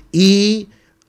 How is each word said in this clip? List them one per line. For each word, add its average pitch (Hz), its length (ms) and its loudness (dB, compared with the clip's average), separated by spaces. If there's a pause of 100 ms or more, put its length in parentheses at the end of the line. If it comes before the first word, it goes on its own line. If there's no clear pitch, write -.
(120)
Y 202 560 0 (420)